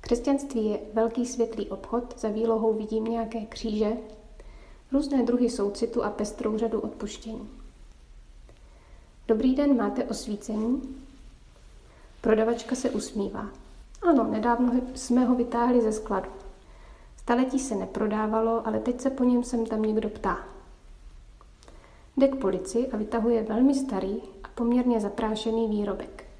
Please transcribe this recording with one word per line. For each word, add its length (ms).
Křesťanství 640
je 140
velký 320
světlý 440
obchod, 500
za 100
výlohou 440
vidím 300
nějaké 420
kříže, 460
různé 320
druhy 260
soucitu 540
a 60
pestrou 480
řadu 220
odpuštění. 720
„Dobrý 280
den, 220
máte 260
osvícení?“ 800
Prodavačka 540
se 140
usmívá. 600
„Ano, 220
nedávno 500
jsme 300
ho 100
vytáhli 460
ze 100
skladu. 380
Staletí 420
se 160
neprodávalo, 920
ale 120
teď 220
se 80
po 140
něm 200
sem 220
tam 160
někdo 280
ptá.“ 380
Jde 100
k 80
polici 520
a 100
vytahuje 460
velmi 320
starý 400
a 120
poměrně 440
zaprášený 720
výrobek. 560